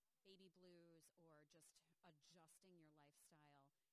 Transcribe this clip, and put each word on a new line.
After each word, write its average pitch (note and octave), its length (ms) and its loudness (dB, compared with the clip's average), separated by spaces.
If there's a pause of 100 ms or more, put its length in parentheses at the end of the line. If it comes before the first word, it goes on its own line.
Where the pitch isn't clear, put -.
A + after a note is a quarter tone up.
(240)
baby F#3+ 320 4
blues E3+ 480 2 (140)
or D#3 340 0
just D#3+ 160 0 (380)
adjusting E3 880 2 (340)
your D3+ 140 -2
lifestyle. C#3+ 400 -2 (100)